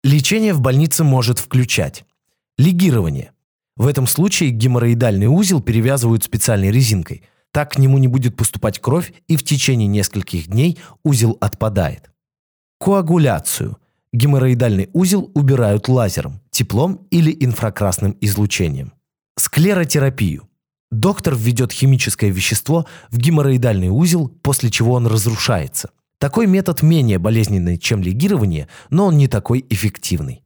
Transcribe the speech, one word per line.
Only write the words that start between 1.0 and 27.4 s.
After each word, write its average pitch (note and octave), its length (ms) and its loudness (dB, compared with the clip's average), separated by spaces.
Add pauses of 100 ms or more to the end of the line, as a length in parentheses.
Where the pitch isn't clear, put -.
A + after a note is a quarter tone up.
может B2+ 360 2
включать - 640 -2 (540)
лигирование. B2 720 2 (440)
В A#2 120 0
этом C#3 180 0
случае D#3 460 0
геморроидальный A#2 760 2
узел F3 360 2
перевязывают A#2 640 0
специальной G2+ 460 0
резинкой. A2 540 0 (280)
Так D3 200 -4
к - 80 -2
нему C3+ 180 4
не C3 100 2
будет B2 280 0
поступать - 440 -4
кровь, D#3 340 -2 (140)
и D#3+ 80 2
в C#3 80 -2
течение C3 440 0
нескольких F#2+ 600 -4
дней C3+ 300 0 (260)
узел A#2 380 2
отпадает. G2 680 -4 (680)
Коагуляцию. D#3+ 1000 0 (340)
Геморроидальный B2 840 0
узел F#3 400 0
убирают B2 540 0
лазером, B2 540 -2 (100)
теплом C#3+ 580 -2
или D#3+ 300 2
инфракрасным G#2 840 -2
излучением. F#2 720 -2 (420)
Склеротерапию. C#3 1120 0 (440)
Доктор A#2 420 -2
введёт A#2+ 380 -2
химическое - 580 0
вещество G#2+ 560 -2 (240)
в A#2+ 80 -4
геморроидальный B2 720 2
узел, D#3+ 380 2
после - 420 -2
чего A2+ 240 0
он A#2+ 140 0
разрушается. G#2+ 840 -2 (300)
Такой F3 260 0
метод F#3+ 380 0
менее C#3+ 340 4
болезненный, F#2 600 0